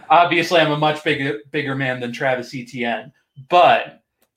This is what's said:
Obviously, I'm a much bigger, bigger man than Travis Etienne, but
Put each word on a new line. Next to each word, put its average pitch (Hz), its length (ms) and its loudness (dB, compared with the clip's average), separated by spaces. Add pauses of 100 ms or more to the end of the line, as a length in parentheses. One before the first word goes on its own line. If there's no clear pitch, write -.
(100)
Obviously, 170 500 4
I'm 156 120 2
a 147 40 -2
much 151 280 -2
bigger, 147 340 -4 (140)
bigger 139 240 -4
man 127 240 -4
than 120 120 -8
Travis 127 420 -4
Etienne, 117 580 -8 (360)
but 139 480 4 (400)